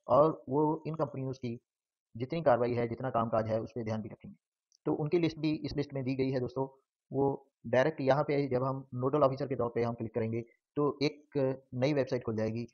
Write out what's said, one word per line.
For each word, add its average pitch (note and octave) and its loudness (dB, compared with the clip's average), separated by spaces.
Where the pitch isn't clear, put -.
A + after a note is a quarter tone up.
और D3+ 4
वो D3+ 0
इन D#3 -4
कंपनियों C3+ -4
की A#2 -8
जितनी C3 -4
कार्रवाई B2 4
है, A#2+ 0
जितना B2+ -4
कामकाज A2+ 0
है, A2 0
उस - -8
पर A#2+ -6
ध्यान A2 -2
भी G2 -10
रखेंगे। - -16
तो D#3 0
उनकी D#3 0
list D#3+ 0
भी D3+ 0
इस B2 -6
list C#3+ -2
में C#3 -2
दी C3+ -2
गई C3 2
है C3+ 0
दोस्तों, C3 -2
वो C3+ 0
direct C3+ 2
यहाँ C3+ 4
पे C#3+ 0
जब B2+ 0
हम C3+ -4
nodal C3+ 2
officer C3 2
के C3 -4
तौर A#2 -2
पे A#2 2
हम A#2 0
click A2+ -6
करेंगे A2+ -2
तो D3 2
एक D3 -4
नई C3 2
website B2+ 0
खुल A2+ -2
जाएगी A2 -2